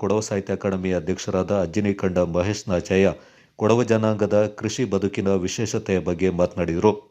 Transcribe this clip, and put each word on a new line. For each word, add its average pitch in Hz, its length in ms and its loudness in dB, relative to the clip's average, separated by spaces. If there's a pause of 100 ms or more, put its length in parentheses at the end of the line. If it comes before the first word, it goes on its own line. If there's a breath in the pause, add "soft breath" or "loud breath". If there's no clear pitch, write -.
ಕೊಡವ 104 180 0
ಸಾಹಿತ್ಯ 98 380 -4
ಅಕಾಡೆಮಿಯ 92 420 -2
ಅಧ್ಯಕ್ಷರಾದ 90 520 -4 (120)
ಅಜ್ಜಿನಿಕಂಡ 95 560 0 (160)
ಮಹೇಶ್ 95 340 -2
ನಾಚಯ್ಯ 95 380 2 (520 loud breath)
ಕೊಡವ 113 240 4
ಜನಾಂಗದ 107 540 2 (220)
ಕೃಷಿ 123 240 -4 (100)
ಬದುಕಿನ 98 360 -2 (140)
ವಿಶೇಷತೆಯ 101 560 -2
ಬಗ್ಗೆ 87 300 0
ಮಾತನಾಡಿದರು. 87 640 2 (200)